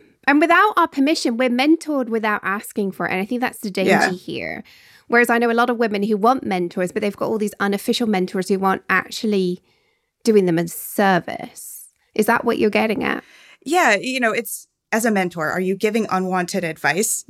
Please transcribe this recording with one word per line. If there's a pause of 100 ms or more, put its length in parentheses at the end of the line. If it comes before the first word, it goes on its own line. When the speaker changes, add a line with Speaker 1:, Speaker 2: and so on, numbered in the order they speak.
(300)
Speaker 1:
And
without
our
permission,
we're
mentored
without
asking
for
it.
And
I
think
that's
the
danger
Speaker 2:
Yeah.
Speaker 1:
here. (440)
Whereas
I
know
a
lot
of
women
who
want
mentors,
but
they've
got
all
these
unofficial
mentors
who
aren't
actually (640)
doing
them
a
service. (260)
Is
that
what
you're
getting
at? (400)
Speaker 2:
Yeah.
You
know,
it's, (240)
as
a
mentor,
are
you
giving
unwanted
advice